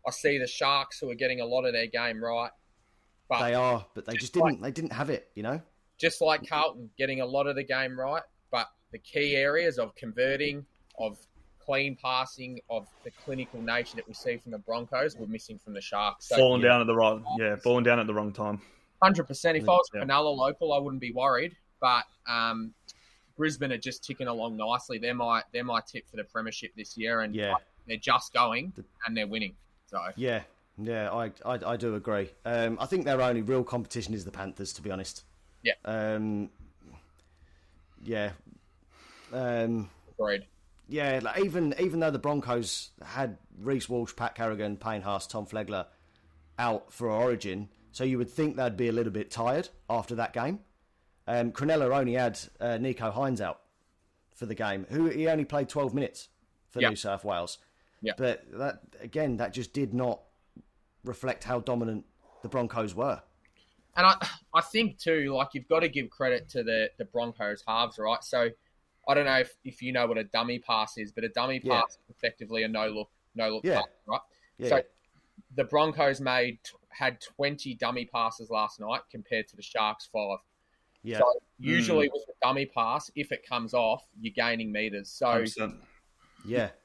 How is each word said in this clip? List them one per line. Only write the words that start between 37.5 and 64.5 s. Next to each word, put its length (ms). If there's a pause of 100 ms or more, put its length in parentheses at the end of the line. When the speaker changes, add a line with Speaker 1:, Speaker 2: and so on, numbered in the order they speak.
Speaker 2:
yeah. 300 (1000)
Um, 580 (280)
Speaker 1:
Agreed. 280 (420)
Speaker 2:
Yeah, 340
like, 220
even, 340
even 220
though 100
the 80
Broncos 720 (140)
had 340 (200)
Reece 300
Walsh, 260
Pat 200
Carrigan, 420
Payne 260
Haas, 240
Tom 200
Flegler 400 (720)
out 340
for 180
Origin, 580 (240)
so 120
you 140
would 100
think 280
they'd 200
be 120
a 40
little 200
bit 180
tired 380 (200)
after 280
that 180
game. 240 (680)
Um, 260
Cronulla 460
only 160
had, 240 (220)
uh, 180
Nicho 360
Hynes 260
out 200 (760)
for 100
the 100
game, 360
who 160
he 220
only 180
played 240
twelve 240
minutes 340 (400)
for 140
Speaker 1:
Yeah. 80
Speaker 2:
New 60
South 280
Wales. 320 (460)
Speaker 1:
Yeah. 160
Speaker 2:
But 260 (140)
that, 220 (200)
again, 380
that 160
just 180
did 220
not 260 (840)
reflect 400
how 160
dominant 440 (380)
the 60
Broncos 460
were. 280 (760)
Speaker 1:
And 100
I, 100 (360)